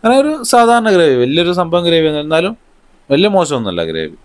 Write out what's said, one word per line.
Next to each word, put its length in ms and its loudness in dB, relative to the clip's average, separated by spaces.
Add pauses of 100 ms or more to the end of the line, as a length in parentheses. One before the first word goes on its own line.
അങ്ങനെ 220 2
ഒരു 100 -2 (220)
സാധാരണ 420 2
ഗ്രേവി, 280 2
വലിയൊരു 360 -2
സംഭവം 280 -2
ഗ്രേവി 240 2
ഒന്നും, 140 -6
എന്നാലും 280 -2 (580)
വലിയ 240 2
മോശമൊന്നുമല്ല 560 -2
ഗ്രേവി. 320 -8